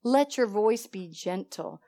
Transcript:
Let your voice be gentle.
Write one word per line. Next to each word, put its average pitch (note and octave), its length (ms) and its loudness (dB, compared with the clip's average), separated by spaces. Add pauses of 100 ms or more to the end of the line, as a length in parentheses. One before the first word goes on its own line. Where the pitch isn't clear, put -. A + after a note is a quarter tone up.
Let C#4 340 4
your B3 100 2
voice A3 400 2
be F#3 240 -10
gentle. F3 760 -8